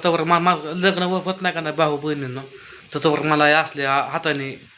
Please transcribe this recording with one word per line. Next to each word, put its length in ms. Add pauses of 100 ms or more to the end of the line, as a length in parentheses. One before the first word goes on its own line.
तवर 180
मा-, 180
मा-, 240
लग्न 380
व-, 220
होत 160
नाही 140
का 60
नाही 140
भाऊ 220
बहिणींनो, 440 (540)
तर 100
तवर 160
मला 260
हे 60
असल्या 420
हाताने 680 (160)